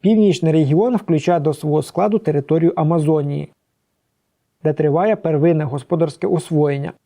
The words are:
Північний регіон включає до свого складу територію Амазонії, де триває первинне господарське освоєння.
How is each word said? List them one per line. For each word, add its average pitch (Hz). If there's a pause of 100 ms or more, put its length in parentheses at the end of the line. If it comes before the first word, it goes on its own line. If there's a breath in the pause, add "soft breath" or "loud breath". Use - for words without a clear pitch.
Північний 196
регіон 160
включає 170
до 147
свого 151
складу 202
територію 160
Амазонії, 151 (1120)
де 151
триває 160
первинне 156
господарське 151
освоєння. 151 (120)